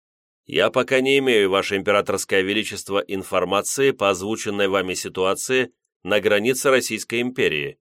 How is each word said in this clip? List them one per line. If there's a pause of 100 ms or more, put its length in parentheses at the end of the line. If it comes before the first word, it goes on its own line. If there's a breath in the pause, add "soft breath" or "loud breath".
(440)
"Я
пока
не
имею,
Ваше
Императорское
Величество,
информации
по
озвученной
вами
ситуации (280)
на
границе
Российской
империи,